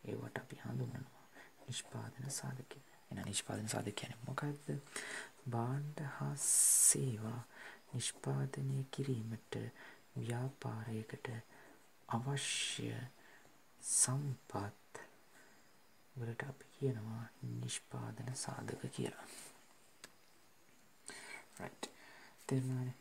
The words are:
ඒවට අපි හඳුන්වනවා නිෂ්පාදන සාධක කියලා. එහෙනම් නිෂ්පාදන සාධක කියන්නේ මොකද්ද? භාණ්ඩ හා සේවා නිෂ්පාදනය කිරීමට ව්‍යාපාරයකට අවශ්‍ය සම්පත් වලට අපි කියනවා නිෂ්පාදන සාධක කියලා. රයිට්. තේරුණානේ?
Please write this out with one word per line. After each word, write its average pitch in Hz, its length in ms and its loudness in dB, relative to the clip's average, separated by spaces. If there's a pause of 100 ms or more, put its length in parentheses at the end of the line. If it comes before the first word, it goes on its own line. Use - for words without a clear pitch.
ඒවට 113 340 -4
අපි - 200 -8
හඳුන්වනවා 120 640 -4 (380)
නිෂ්පාදන 127 680 -6
සාධක 131 380 -4
කියලා. - 340 -14
එහෙනම් 98 220 -4
නිෂ්පාදන 104 440 0
සාධක 110 280 2
කියන්නේ - 260 -6
මොකද්ද? 143 460 -2 (720)
භාණ්ඩ 131 560 2 (120)
හා 143 260 0
සේවා 117 1040 8 (460)
නිෂ්පාදනය 135 1000 0
කිරීමට 113 680 0 (580)
ව්‍යාපාරයකට 117 1120 -2 (800)
අවශ්‍ය 123 760 2 (960)
සම්පත් - 1200 2 (1120)
වලට 117 280 -4
අපි 139 260 -8
කියනවා 113 540 0 (300)
නිෂ්පාදන 120 800 -4
සාධක - 540 -4
කියලා. - 380 -2 (2250)
රයිට්. - 360 -8 (520)
තේරුණානේ? 127 580 2